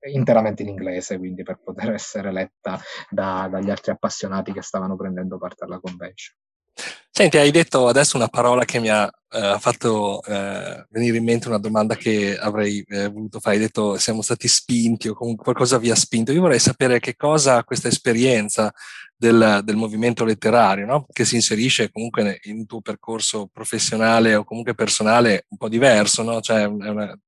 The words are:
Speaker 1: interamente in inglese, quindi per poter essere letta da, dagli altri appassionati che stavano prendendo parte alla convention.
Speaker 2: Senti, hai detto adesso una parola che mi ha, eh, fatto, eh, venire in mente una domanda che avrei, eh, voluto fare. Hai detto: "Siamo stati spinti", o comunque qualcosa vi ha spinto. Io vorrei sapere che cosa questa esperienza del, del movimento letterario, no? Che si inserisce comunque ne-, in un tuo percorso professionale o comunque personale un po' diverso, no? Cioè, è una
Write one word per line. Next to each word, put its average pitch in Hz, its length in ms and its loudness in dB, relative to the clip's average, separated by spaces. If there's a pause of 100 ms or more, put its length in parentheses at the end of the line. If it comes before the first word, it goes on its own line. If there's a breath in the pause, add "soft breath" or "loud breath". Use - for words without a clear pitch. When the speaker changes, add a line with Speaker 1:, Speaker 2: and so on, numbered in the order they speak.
(100)
Speaker 1:
interamente 110 540 2
in 101 60 -8
inglese, 92 480 -8
quindi 92 260 -10
per 92 200 -12
poter 107 280 -6
essere 104 400 -8
letta 92 480 -8 (300 loud breath)
da, 95 420 -4
dagli 98 180 -4
altri 101 220 -4
appassionati 98 600 -6
che 98 100 -8
stavano 95 340 -6
prendendo 92 420 -8
parte 90 260 -12
alla 90 160 -12
convention. 90 560 -16 (760 loud breath)
Speaker 2:
Senti, 165 240 4
hai 147 140 6
detto 143 360 4
adesso 143 280 4
una 117 140 0
parola 123 340 2
che - 160 -2
mi 113 100 -2
ha, 107 160 4 (240)
eh, 101 300 0
fatto, 107 640 -2
eh, 98 680 -8
venire 117 280 0
in 117 80 -2
mente 117 240 0
una 110 100 0
domanda 110 360 0
che 104 420 -2
avrei, 104 500 -4
eh, 101 220 -4
voluto 104 320 -12
fare. 104 160 0
Hai 107 60 2
detto: 104 340 -2
"Siamo 110 240 -2
stati 117 260 -4
spinti", 117 600 0
o 107 40 -6
comunque 117 300 -6
qualcosa 127 340 2
vi 113 140 2
ha 110 40 4
spinto. 113 360 0
Io 165 100 4
vorrei 151 180 4
sapere 123 400 2
che - 180 -6
cosa 139 480 4
questa - 240 -4
esperienza 113 840 2 (440 loud breath)
del, 113 480 6
del 107 120 -2
movimento 110 480 -2
letterario, 110 640 2
no? 139 260 -2
Che 117 140 0
si 113 100 -2
inserisce 113 560 0
comunque 113 320 -4
ne-, 98 200 -2
in 107 160 -12
un 110 60 -10
tuo 110 160 -14
percorso 107 680 -6
professionale 113 840 2
o 104 100 0
comunque 117 280 -6
personale 107 760 2
un 104 80 -18
po' 117 120 -8
diverso, 117 540 4
no? 113 160 -2
Cioè, 110 220 0
è 104 40 0
una 104 480 -6 (140)